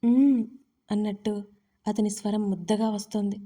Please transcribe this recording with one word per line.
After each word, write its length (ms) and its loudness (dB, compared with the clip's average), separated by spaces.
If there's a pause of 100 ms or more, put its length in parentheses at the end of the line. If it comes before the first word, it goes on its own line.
"ఉమ్" 420 6 (460)
అన్నట్టు 520 -4 (440)
అతని 220 0
స్వరం 400 -4
ముద్దగా 400 -2
వస్తోంది. 560 -4